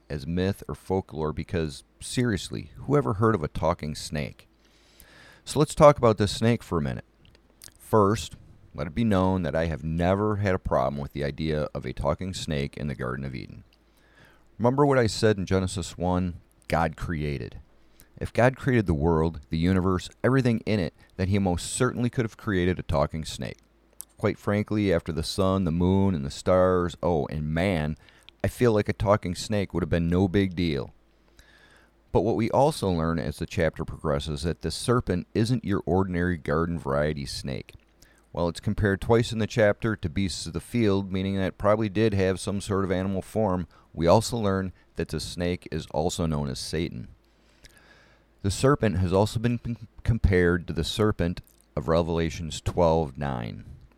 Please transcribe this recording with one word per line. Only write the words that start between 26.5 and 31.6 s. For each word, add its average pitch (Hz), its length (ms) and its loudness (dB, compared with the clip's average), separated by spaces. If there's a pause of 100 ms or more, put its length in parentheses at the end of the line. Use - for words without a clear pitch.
oh, 80 240 0
and 76 260 -4
man, 82 460 0 (440)
I 98 60 -2
feel 120 240 2
like 104 160 2
a 101 60 -2
talking 101 400 0
snake 101 400 -4
would 87 80 0
have 80 80 -2
been 85 180 2
no 92 200 4
big 92 280 0
deal. 76 380 -2 (1160)